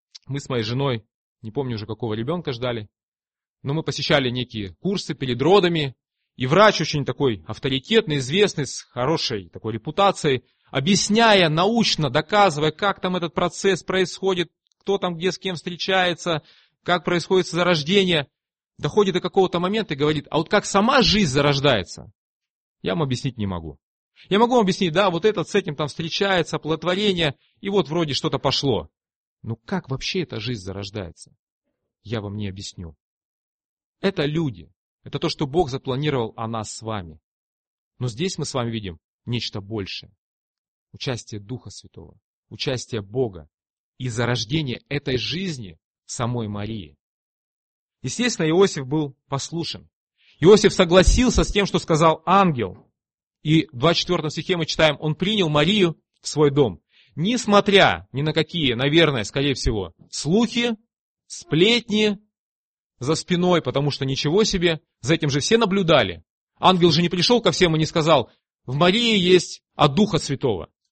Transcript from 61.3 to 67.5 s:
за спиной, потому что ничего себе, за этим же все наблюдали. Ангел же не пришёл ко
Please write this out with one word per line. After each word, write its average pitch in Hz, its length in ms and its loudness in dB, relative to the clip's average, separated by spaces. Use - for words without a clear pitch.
за 139 160 0
спиной, 175 460 2
потому 139 300 -2
что - 140 -4
ничего 147 400 0
себе, 175 340 0
за 143 140 2
этим 160 140 0
же 135 120 0
все 226 160 2
наблюдали. 165 640 2
Ангел 175 320 6
же 147 100 2
не 175 80 2
пришёл 190 320 2
ко 180 100 2